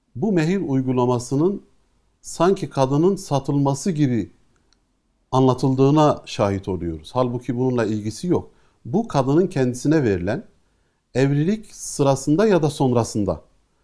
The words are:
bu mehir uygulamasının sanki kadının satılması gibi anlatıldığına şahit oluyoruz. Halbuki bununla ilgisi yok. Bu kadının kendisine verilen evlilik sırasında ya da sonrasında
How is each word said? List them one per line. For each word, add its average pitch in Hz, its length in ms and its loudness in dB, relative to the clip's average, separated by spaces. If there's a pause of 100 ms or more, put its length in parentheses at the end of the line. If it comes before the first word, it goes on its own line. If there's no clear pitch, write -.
(160)
bu 175 160 -2
mehir 180 300 2
uygulamasının 131 1000 0 (580)
sanki 185 480 0
kadının 143 460 2
satılması 143 760 -2
gibi 127 400 0 (1000)
anlatıldığına 131 920 4
şahit 98 420 -2
oluyoruz. 85 460 -6
Halbuki 123 440 -4
bununla 123 280 0
ilgisi 107 420 -6
yok. 131 240 -2 (340)
Bu 196 220 -2
kadının 147 400 2
kendisine 135 560 0
verilen 101 400 -2 (720)
evlilik 147 640 0
sırasında 147 720 0
ya 175 160 2
da 151 60 2
sonrasında 113 720 -2 (420)